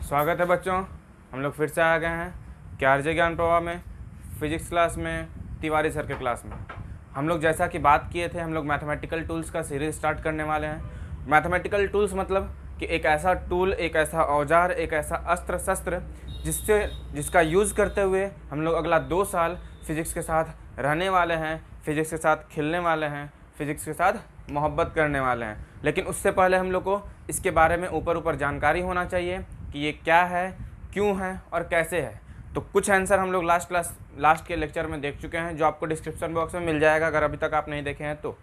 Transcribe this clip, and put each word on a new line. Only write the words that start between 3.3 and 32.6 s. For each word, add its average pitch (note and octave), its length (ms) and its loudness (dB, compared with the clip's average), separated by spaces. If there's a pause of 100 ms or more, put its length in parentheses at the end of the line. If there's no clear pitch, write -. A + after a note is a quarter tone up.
प्रवाह E3+ 240 4
में, E3+ 220 -4 (580)
फिजिक्स D3+ 300 -4
क्लास E3+ 280 2
में, E3 300 -4 (340)
तिवारी D#3 300 2
सर C#3+ 140 -4
के C3+ 100 -6
क्लास B2 300 -2
में। G#2 100 -12 (580)
हम C#3+ 160 -2
लोग E3+ 120 2
जैसा D#3+ 260 2
कि E3+ 120 -4
बात D3+ 340 4
किए E3+ 160 -2
थे, F3 100 -6
हम D#3+ 140 -4
लोग D#3 120 -2
मैथमेटिकल D3+ 580 -4
टूल्स E3 260 -6
का E3 120 -4
सीरीज D3+ 340 -4
स्टार्ट D3+ 260 -2
करने D#3 220 -4
वाले D3+ 240 -2
हैं। - 600 -10
मैथमेटिकल F3 600 4
टूल्स G3 260 2
मतलब F#3+ 380 0 (280)
कि E3 80 -6
एक D#3+ 180 0
ऐसा D#3 280 4 (120)
टूल, F#3 280 2
एक E3 220 -2
ऐसा D#3 280 2
औजार, D3 500 4
एक E3 200 -2
ऐसा D#3 220 -2 (120)
अस्त्र F3 320 0
शस्त्र F#3 420 -2 (420)
जिससे, G3+ 360 2 (340)
जिसका D3 300 2
यूज़ G3 320 2
करते G3+ 260 0
हुए F#3+ 280 2 (220)
हम D3 100 -4
लोग D#3+ 140 0
अगला E3 240 4
दो D3+ 260 0
साल F3 320 0 (300)
फिजिक्स D#3+ 260 -4
के E3+ 100 -4
साथ D#3+ 560 -2
रहने D#3 300 0
वाले E3+ 260 4
हैं, D#3+ 200 -2 (300)
फिजिक्स D#3 260 0
के E3 60 -4
साथ D#3 340 2
खेलने D#3+ 300 0
वाले D#3+ 260 2
हैं, D3 240 -6 (260)
फिजिक्स D3 280 -4
के D#3 80 -6
साथ - 580 0
मोहब्बत D3+ 440 0
करने D3 260 2
वाले B2 240 0
हैं। G#2+ 200 -10 (180)
लेकिन D3+ 220 2
उससे F#3+ 280 0
पहले F#3 240 6
हम F#3 140 0
लोग F#3 120 0
को F#3+ 180 0 (280)
इसके E3 240 -2
बारे E3 240 6
में F3+ 120 -2
ऊपर E3 280 0
ऊपर D#3+ 200 0
जानकारी C#3+ 440 2
होना F3+ 240 -2
चाहिए F3+ 380 -2 (300)
कि C#3+ 60 -6
ये D3 140 0
क्या E3 300 6
है, F3+ 340 -2 (360)
क्यों G3+ 240 2
है F#3+ 240 -4 (120)
और E3+ 100 0
कैसे E3+ 380 0
है। A2 180 -6 (360)
तो D3 80 -2